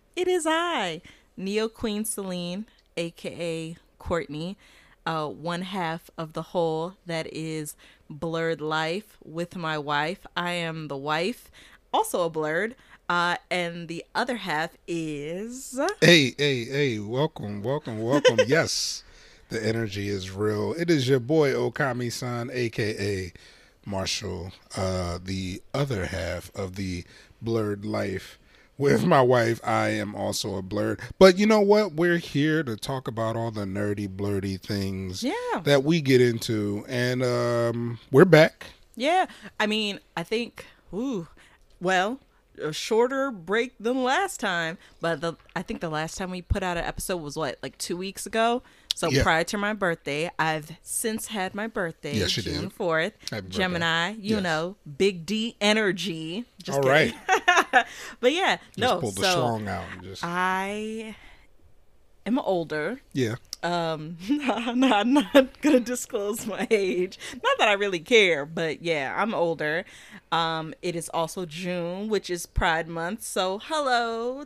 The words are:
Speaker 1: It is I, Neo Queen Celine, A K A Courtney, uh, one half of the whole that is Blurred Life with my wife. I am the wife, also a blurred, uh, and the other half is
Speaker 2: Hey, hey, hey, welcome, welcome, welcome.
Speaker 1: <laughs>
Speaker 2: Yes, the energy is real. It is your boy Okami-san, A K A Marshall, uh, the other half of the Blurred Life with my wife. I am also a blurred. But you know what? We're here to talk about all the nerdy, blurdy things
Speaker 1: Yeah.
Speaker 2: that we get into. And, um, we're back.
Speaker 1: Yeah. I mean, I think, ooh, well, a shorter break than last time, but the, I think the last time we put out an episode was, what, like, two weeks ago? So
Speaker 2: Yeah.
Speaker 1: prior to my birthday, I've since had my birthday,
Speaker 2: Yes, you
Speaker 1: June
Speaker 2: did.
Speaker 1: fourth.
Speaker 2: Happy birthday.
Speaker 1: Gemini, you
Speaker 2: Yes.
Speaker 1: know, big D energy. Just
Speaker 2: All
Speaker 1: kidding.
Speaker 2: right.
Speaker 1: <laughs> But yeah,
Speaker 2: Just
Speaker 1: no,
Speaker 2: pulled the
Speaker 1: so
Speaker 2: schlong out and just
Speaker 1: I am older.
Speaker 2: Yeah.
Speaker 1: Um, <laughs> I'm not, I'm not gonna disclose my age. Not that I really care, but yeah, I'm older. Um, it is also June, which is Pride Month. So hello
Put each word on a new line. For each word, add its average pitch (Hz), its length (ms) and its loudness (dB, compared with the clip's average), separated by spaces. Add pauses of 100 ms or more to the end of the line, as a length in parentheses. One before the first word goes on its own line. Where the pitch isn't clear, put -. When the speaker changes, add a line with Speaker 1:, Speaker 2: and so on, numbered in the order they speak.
(160)
Speaker 1:
It 359 140 0
is 359 180 0
I, 311 540 0 (340)
Neo 208 320 -2
Queen 214 380 -4
Celine, 185 600 -6 (300)
A 170 160 -4
K 165 260 -12
A 165 400 -6 (220)
Courtney, 170 580 -6 (480)
uh, 156 220 -2
one 170 360 -6
half 180 540 -4
of 160 140 -8
the 160 100 -6
whole 165 520 -2 (120)
that 165 220 -6
is 156 480 -6 (340)
Blurred 165 520 -2
Life 156 600 -2
with 170 360 -8
my 156 200 -2
wife. 147 480 -2 (120)
I 175 140 -2
am 165 360 -4
the 143 80 -6
wife, 151 560 -4 (400)
also 294 300 0
a 170 80 0
blurred, 160 480 -2 (320)
uh, 175 260 2 (140)
and 170 400 -4
the 165 160 -10 (100)
other 240 220 0
half 170 400 -2 (100)
is 170 880 -6 (220)
Speaker 2:
Hey, 147 380 8
hey, 139 260 0
hey, 131 360 0
welcome, 104 640 -4
welcome, 120 380 -4
welcome. 117 420 4
Speaker 1:
<laughs> - 40 2
Speaker 2:
Yes, - 560 0 (460)
the 110 120 -4
energy 107 460 -2
is 95 240 -4
real. 104 400 0
It 170 180 -2
is 139 200 4
your 135 100 6
boy 139 320 4
Okami-san, 120 1000 -2
A 123 160 -2
K 110 280 -2
A 95 360 -2 (500)
Marshall, 92 680 -4 (260)
uh, 92 460 -2
the 95 360 -6 (140)
other 135 320 -2
half 85 480 -6
of 95 220 -8
the 92 280 -6 (380)
Blurred 107 420 -2
Life 104 540 -6 (400)
with 139 300 4
my 151 160 8
wife. 120 400 4
I 110 260 2
am 104 240 -2
also 101 400 -4
a 95 80 -4
blurred. 101 380 -2 (180)
But 190 220 10
you 208 80 4
know 220 140 6
what? 202 320 4
We're 170 260 2
here 156 420 0
to 120 160 -4
talk 131 300 -6
about 113 280 -2
all 117 140 -2
the 107 160 -6
nerdy, 101 420 -2
blurdy 98 540 -2
things 95 640 -4
Speaker 1:
Yeah. 269 100 0 (300)
Speaker 2:
that 143 200 4
we 160 160 4
get 135 220 6
into. 107 680 0
And, 127 360 -2
um, 120 760 0 (140)
we're 135 120 10
back. 160 440 8 (280)
Speaker 1:
Yeah. 320 300 2 (340)
I 220 60 4
mean, 208 340 -2 (160)
I 170 60 -2
think, - 460 -4 (260)
ooh, 208 340 -4 (540)
well, 185 380 2 (420)
a 156 100 -2
shorter 262 600 2
break 214 480 -2
than 254 240 0
last 330 360 0
time, 170 380 -2 (220)
but 165 220 -2
the, 170 120 -2 (220)
I 160 80 -4
think - 180 -8
the 170 80 -4
last 156 300 -4
time 185 100 -4
we 185 140 -8
put - 180 -2
out 180 160 -2
an 165 80 -4
episode - 320 -4
was, 147 180 -8
what, 156 280 -4
like, - 160 -12
two - 180 -6
weeks 190 300 -8
ago? 226 340 0 (320)
So - 160 -2
Speaker 2:
Yeah. 135 140 2
Speaker 1:
prior 170 220 4
to 208 120 -6
my 202 140 0
birthday, 170 680 -2
I've 156 360 -2 (100)
since - 440 -4
had 190 280 -6
my 202 100 -4
birthday, 170 520 -6
Speaker 2:
Yes, 95 180 0
you 107 80 -4
Speaker 1:
June 147 200 -4
Speaker 2:
did. 190 100 -8
Speaker 1:
fourth. 170 400 0 (180)
Speaker 2:
Happy 220 120 -6
birthday. 190 140 -8
Speaker 1:
Gemini, 170 520 0 (100)
you 208 160 0
Speaker 2:
Yes. 202 80 0
Speaker 1:
know, 170 320 -2 (220)
big 190 280 2
D 220 360 -2
energy. 190 840 0 (180)
Just - 180 0
Speaker 2:
All 139 40 4
Speaker 1:
kidding. 139 320 6
Speaker 2:
right. 359 720 4
Speaker 1:
<laughs> - 320 -16
But 254 140 4
yeah, 320 240 2
Speaker 2:
Just - 200 -18
Speaker 1:
no, 208 220 2
Speaker 2:
pulled 196 160 -2
the 196 60 -2
Speaker 1:
so 185 160 4
Speaker 2:
schlong 110 320 0
out 95 240 -4
and 92 100 -14
just 92 220 -12
Speaker 1:
I 202 920 -2 (1080)
am 220 120 2
older. 170 640 -2 (140)
Speaker 2:
Yeah. 123 220 0 (280)
Speaker 1:
Um, 165 600 -4
<laughs> 196 60 -10
I'm 247 520 0
not, 254 120 6
I'm 214 200 4
not 269 480 6
gonna 269 180 6
disclose 226 640 -4
my 196 240 -4
age. 185 480 0 (240)
Not 523 180 2
that 226 100 6
I 208 40 6
really 196 280 0
care, 175 440 4
but 160 360 -4
yeah, 143 360 -2
I'm 208 160 0
older. 160 520 0 (480)
Um, 165 480 -2
it 170 160 -4
is 160 160 -6
also 170 320 -2
June, 180 640 -6
which 202 200 -2
is 175 160 -6
Pride 165 440 0
Month. 170 340 -6
So 190 400 -2
hello 247 840 -2